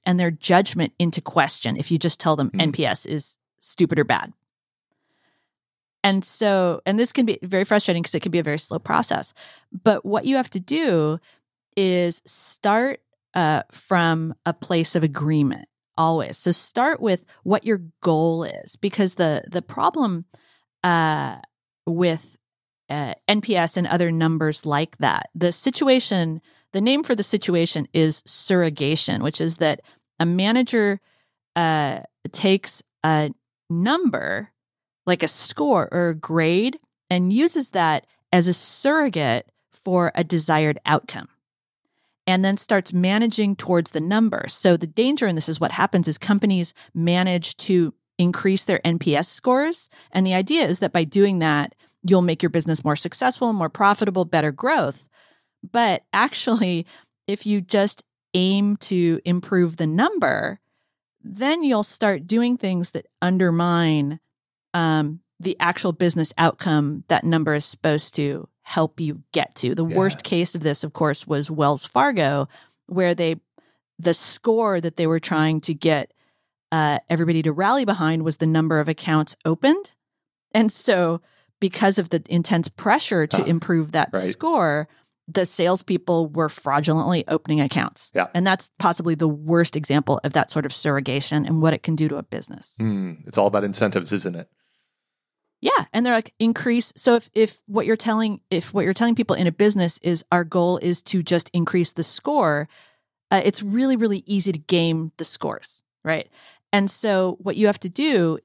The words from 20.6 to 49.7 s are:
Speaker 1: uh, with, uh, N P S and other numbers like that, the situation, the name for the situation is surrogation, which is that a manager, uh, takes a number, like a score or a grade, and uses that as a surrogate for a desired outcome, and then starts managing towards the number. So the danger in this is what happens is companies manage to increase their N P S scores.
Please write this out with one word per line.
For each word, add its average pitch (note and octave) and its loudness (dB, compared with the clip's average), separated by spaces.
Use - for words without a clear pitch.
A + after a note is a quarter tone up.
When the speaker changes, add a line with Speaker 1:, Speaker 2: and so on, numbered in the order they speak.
Speaker 1:
uh, D#3 0
with, E3+ -2
uh, C#3 -6
N G#3+ 2
P G3+ -2
S E3+ 0
and F3+ 0
other F3 0
numbers D#3+ 0
like D3+ -2
that, - 0
the F3 0
situation, G#3+ 0
the G3 0
name C4+ 2
for B3 0
the G3+ -2
situation E3+ 0
is D#3+ 2
surrogation, D#3+ 0
which D3 -4
is E3 -2
that D#3 0
a E3 0
manager, G#3 2
uh, D#3 0
takes - -2
a D3+ 2
number, G#3 0
like F3 0
a D#3 0
score C4+ 0
or F3 0
a E3 -2
grade, E3+ 0
and F3+ 2
uses C#4 0
that D#3+ 0
as F3+ 4
a F3 0
surrogate E3+ 0
for F3+ 0
a F3 0
desired D#3 0
outcome, - -2
and F#3 2
then G3 2
starts - 0
managing G3+ 2
towards E3+ 0
the D#3 -4
number. G#3 0
So F3+ 4
the E3+ -2
danger B3 0
in F3 0
this D#3 -4
is D#3+ -4
what E3 0
happens F3 2
is D3+ -4
companies G3 0
manage F3 0
to F3 2
increase F3+ 2
their - 0
N E3+ 0
P D3 0
S D#3 -2
scores. C#4+ -2